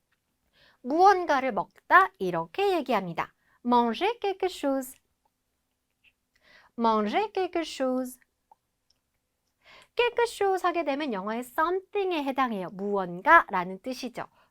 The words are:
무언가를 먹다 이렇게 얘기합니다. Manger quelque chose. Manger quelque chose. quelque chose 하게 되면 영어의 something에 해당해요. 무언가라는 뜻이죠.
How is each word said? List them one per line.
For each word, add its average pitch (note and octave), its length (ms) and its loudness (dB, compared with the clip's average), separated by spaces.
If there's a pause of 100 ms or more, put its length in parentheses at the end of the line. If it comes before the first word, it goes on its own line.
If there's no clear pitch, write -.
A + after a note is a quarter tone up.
(800)
무언가를 D#4 720 2
먹다 D#4+ 640 2
이렇게 F3+ 600 -2
얘기합니다. F#3+ 560 -4 (320)
Manger A#3+ 540 2
quelque F#4+ 300 -2
chose. C4+ 460 -4 (1800)
Manger A3+ 540 0
quelque F4+ 320 -2
chose. B3+ 540 -4 (1800)
quelque A#4+ 320 0
chose G4 360 -2
하게 E4+ 200 0
되면 C#4+ 280 -4
영어의 G#3+ 280 -6
something에 F4 840 -2
해당해요. B3 500 -2
무언가라는 F#3+ 1080 2
뜻이죠. B3 460 -10 (240)